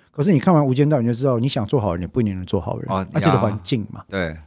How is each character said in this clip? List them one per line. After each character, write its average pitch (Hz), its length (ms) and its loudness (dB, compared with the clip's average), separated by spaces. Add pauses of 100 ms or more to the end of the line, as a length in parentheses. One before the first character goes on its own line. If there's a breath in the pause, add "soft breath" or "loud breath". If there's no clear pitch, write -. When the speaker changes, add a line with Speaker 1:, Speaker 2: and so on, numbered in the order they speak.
(120)
Speaker 1:
可 147 100 -6
是 185 100 2
你 151 80 6
看 185 140 4
完 151 100 4
无 131 100 2
间 143 140 2
道， 151 140 2
你 117 60 0
就 120 60 0
知 117 120 -4
道， 123 140 2
你 123 80 0
想 120 180 -2
做 139 140 0
好 98 160 0
人， 90 80 -4
你 98 40 -6
不 123 140 -2
一 - 20 4
定 101 120 0
能 90 100 -8
做 98 160 -2
好 - 160 -4
人。 - 100 -8
Speaker 2:
哦， 95 100 -2 (160)
Speaker 1:
啊， - 60 0
这 98 120 2
个 95 80 4
环 104 240 0
境 120 180 -2 (100)
嘛。 101 100 -14
Speaker 2:
呀。 - 80 -20
对。 85 380 -4